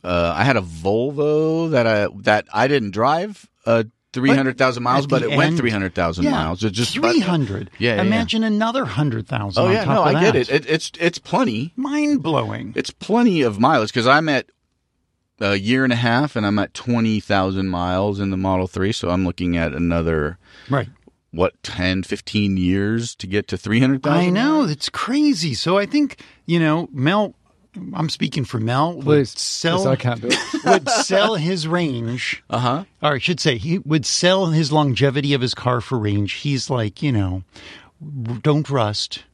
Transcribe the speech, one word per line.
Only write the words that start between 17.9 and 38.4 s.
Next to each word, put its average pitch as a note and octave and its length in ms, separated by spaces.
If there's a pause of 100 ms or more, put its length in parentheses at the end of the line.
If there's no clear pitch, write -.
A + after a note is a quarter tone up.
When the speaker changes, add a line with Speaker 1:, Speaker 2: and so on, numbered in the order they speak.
Speaker 1:
in G2 100
the F#2+ 60
Model F#2 300
three, F#2+ 260
so F2+ 180
I'm F#2 140
looking F2 320
at D#2+ 160
another E2 680 (320)
Speaker 2:
Right. C3 180 (420)
Speaker 1:
what, F2 320
ten, F#2 400
fifteen G2+ 540
years G2+ 600
to - 100
get G2 220
to G2 80
three A2 240
hundred C3 220
thousand? D3+ 240
Speaker 2:
I F3+ 40
know. C4+ 360
That's D3+ 220
crazy. A#3 680
So F3 240
I - 80
think, D4 340 (260)
you E3+ 140
know, D#3+ 320
Mel, F3+ 420 (600)
I'm E3 160
speaking C#3+ 340
for A2 160
Mel, C3 360
would C3+ 80
Speaker 3:
Please, C#3+ 260 (100)
Speaker 2:
sell, - 380
Speaker 3:
'cause G3 80
I C3 100
can't A#2+ 240
do A#2 100
it. - 80 (160)
Speaker 2:
<laughs> - 100
would G3 260
sell G#3 460
his E3 300
range. B2+ 840
Speaker 1:
Uh-huh. B2 340 (180)
Speaker 2:
Or D3+ 120
I B2+ 40
should E3+ 220
say, C#3 180
he E3 200
would D3+ 280
sell F#3+ 420
his D#3+ 220
longevity C#3 640
of C3 60
his A#2+ 140
car B2 260
for B2 180
range. G#2 360
He's C#3 360
like, A2+ 320
you D3 80
know, F#2+ 320 (840)
"R-, A#2+ 140